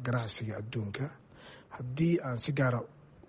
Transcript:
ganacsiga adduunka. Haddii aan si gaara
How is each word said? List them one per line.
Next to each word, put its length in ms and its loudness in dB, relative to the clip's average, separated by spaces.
ganacsiga 540 -2
adduunka. 480 -4
Haddii 540 2
aan 140 -2
si 140 -2
gaara 280 4